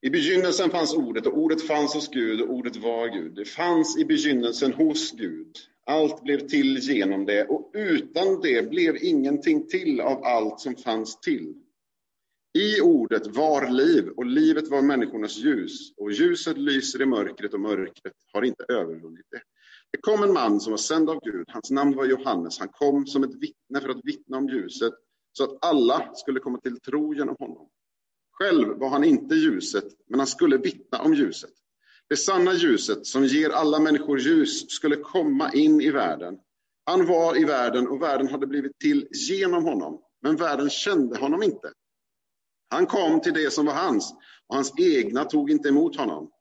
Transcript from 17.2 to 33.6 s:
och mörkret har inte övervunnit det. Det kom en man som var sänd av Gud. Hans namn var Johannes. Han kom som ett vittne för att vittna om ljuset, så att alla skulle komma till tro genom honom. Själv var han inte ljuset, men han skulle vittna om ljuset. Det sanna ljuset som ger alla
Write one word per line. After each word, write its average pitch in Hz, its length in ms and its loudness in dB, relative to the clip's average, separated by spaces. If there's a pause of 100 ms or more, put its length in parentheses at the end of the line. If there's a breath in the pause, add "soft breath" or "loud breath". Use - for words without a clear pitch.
och 104 60 -4
mörkret 95 540 -6 (200)
har 104 80 -2
inte - 280 -4
övervunnit 82 600 -6
det. 120 120 -16 (500 soft breath)
Det - 100 -10
kom 214 220 2
en 196 100 4
man 110 280 2
som 110 100 -6
var 107 60 -4
sänd 156 320 0
av 156 140 -4
Gud. 95 260 -8
Hans 110 220 -10
namn 139 240 2
var 135 100 0
Johannes. 120 540 -2
Han 98 100 -10
kom 143 380 0
som 139 160 0
ett 131 120 -4
vittne 143 460 -8
för 135 80 -8
att 123 140 -6
vittna 139 340 -8
om 135 120 -2
ljuset, 107 440 -4 (400)
så 139 100 -2
att 135 220 -6
alla 147 500 2
skulle 131 240 -4
komma 123 180 -6
till 123 220 -8
tro 151 340 -4
genom 135 260 -4
honom. - 300 -14 (640)
Själv 160 460 0
var 135 120 -4
han 143 140 2
inte 156 320 2
ljuset, 107 500 0 (220)
men 120 120 -2
han 135 80 -2
skulle 139 300 2
vittna - 440 -4
om 156 120 4
ljuset. - 400 0 (560 soft breath)
Det 151 80 2
sanna 185 360 2
ljuset 131 520 2
som 135 200 2
ger 147 240 2
alla 151 300 2